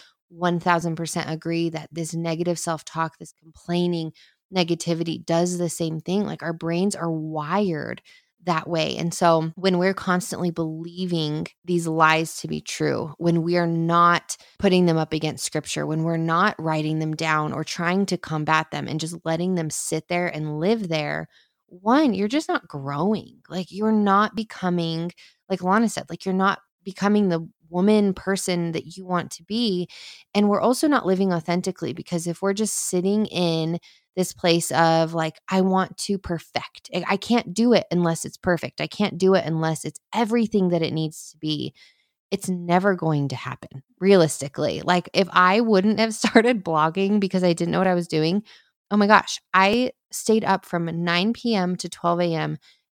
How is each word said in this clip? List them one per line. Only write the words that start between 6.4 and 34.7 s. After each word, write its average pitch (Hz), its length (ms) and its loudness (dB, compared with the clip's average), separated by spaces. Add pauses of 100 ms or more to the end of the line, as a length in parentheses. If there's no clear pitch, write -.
our 165 80 -6
brains 170 460 -2
are 165 120 -4
wired 156 920 -4 (420)
that 165 240 -2
way. 160 300 -2
And 170 160 -4
so 165 420 2
when 185 220 0
we're 190 160 2
constantly 180 580 -2
believing 165 960 -4 (160)
these 170 240 0
lies 160 500 2
to 160 120 -8
be 156 100 -4
true, 147 580 -4
when 170 240 2
we 175 160 2
are 170 100 2
not 170 680 2 (240)
putting 185 260 6
them 165 120 4
up 156 160 -2
against 156 320 -4
scripture, 151 400 -4
when 156 180 -2
we're 165 140 0
not 165 440 0
writing 156 380 -2
them 156 160 -4
down 156 380 0
or 156 100 -4
trying 180 440 -2
to 175 100 -2
combat 156 540 -2
them 147 180 -6
and 156 100 -4
just 165 240 -8
letting 170 320 -2
them 160 140 -2
sit - 400 -6
there 175 180 -2
and 151 320 -6
live 196 300 0
there, 156 400 -4 (380)
one, 226 460 2
you're 196 140 -2
just 285 220 -2
not 330 180 -4
growing. 147 800 -4
Like, 180 220 -8
you're 220 240 -2
not 208 420 4
becoming, 175 800 -2 (360)
like 185 140 -4
Lana 208 240 4
said, - 220 -6
like, - 160 -12
you're 190 80 -2
not 190 260 2 (240)
becoming 202 440 2
the 165 220 -2 (200)
woman 202 440 4
person 180 580 -2
that 160 240 -8
you 190 100 -16
want 180 240 -2
to - 140 -16
be. 202 460 -2 (440)
And 208 140 4
we're 202 140 2
also 247 260 2
not 285 180 2
living 185 280 2
authentically, 175 580 -2
because 165 360 -6
if 170 140 -6
we're 196 120 0
just 208 200 -2
sitting 196 520 0
in 165 540 0 (360)
this 185 160 -2
place 170 400 0